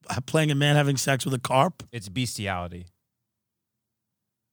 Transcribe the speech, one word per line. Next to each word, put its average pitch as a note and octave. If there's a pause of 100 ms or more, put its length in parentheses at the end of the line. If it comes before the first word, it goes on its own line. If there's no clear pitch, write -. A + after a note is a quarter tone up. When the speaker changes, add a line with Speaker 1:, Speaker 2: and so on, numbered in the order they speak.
Speaker 1:
ha-, -
playing D#3
a -
man D3
having C#3+
sex C3+
with C3
a B2
carp? C#3
Speaker 2:
It's G#2
bestiality. F2+ (1700)